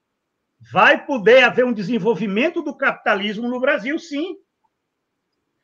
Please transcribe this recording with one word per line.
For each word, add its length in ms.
vai 340
poder 380
haver 220
um 80
desenvolvimento 880
do 140
capitalismo 720
no 100
Brasil, 400
sim." 380